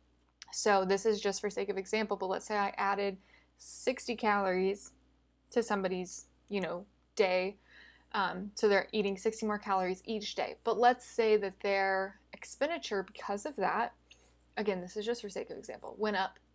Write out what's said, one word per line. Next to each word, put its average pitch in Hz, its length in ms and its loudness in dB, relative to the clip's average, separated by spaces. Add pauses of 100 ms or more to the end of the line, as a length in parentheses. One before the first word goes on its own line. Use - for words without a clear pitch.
(520)
So 196 340 4
this 190 200 2
is 208 140 2
just 196 220 -2
for 208 80 -2
sake 196 200 -4
of 190 80 -2
example, 208 400 -2
but 190 120 -4
let's 185 160 -2
say 214 120 -2
I 202 200 0
added 196 400 0 (400)
sixty - 580 -2
calories 196 760 2 (600)
to 233 120 2
somebody's, 185 600 -2 (240)
you 202 120 0
know, 175 240 -4 (300)
day. 185 420 2 (560)
Um, 190 420 -2
so 214 140 4
they're 196 220 4
eating 196 260 0
sixty 220 280 -2
more 208 140 0
calories 190 460 0
each 208 300 -6
day. - 280 -4
But 214 160 2
let's 247 260 6
say 214 320 4
that 196 220 -2
their 196 600 0 (140)
expenditure 285 720 -4
because - 420 -6
of 302 120 -8
that, 190 360 0 (640)
again, 196 260 0
this 180 140 -10
is 208 100 -6
just 240 160 -2
for 202 80 -8
sake 226 200 -8
of - 80 -10
example, - 400 -12
went 208 180 0
up 190 240 -2 (160)